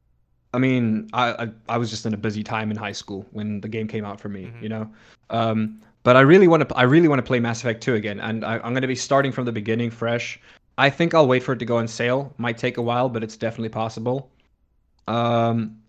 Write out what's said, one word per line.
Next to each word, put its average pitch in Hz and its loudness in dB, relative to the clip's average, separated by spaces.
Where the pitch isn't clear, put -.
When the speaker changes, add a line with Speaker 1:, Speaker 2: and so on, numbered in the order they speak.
Speaker 1:
I 123 0
mean, 120 2
I, 120 2
I, 117 -6
I 117 -2
was 120 -2
just 107 -8
in 113 -2
a 104 -4
busy 107 -4
time 110 -4
in 104 -6
high 104 -6
school 101 -12
when 107 -8
the 98 -10
game 110 -6
came 107 -6
out 101 -12
for 107 -12
me, 98 -12
Speaker 2:
Mm-hmm. 117 -18
Speaker 1:
you 107 -8
know? 110 -8
Um, 110 -2
but 123 8
I 131 10
really 175 8
wanna 160 4
p-, - -8
I 127 2
really 156 6
wanna 135 2
play 127 0
Mass 117 -4
Effect 113 -4
two 127 -2
again, 104 -4
and 110 -6
I, 113 -4
I'm 120 -6
gonna 131 -2
be 127 -4
starting 139 0
from 127 -6
the 120 -4
beginning 113 -2
fresh. 117 -6
I 135 4
think 165 -2
I'll 160 6
wait 127 4
for 135 -2
it 117 -6
to 123 -6
go 117 0
on 113 0
sale. 123 -2
Might 117 -4
take 123 -4
a 120 -4
while, 123 0
but 117 -6
it's 110 -10
definitely 113 -6
possible. 113 -6
Um, 117 0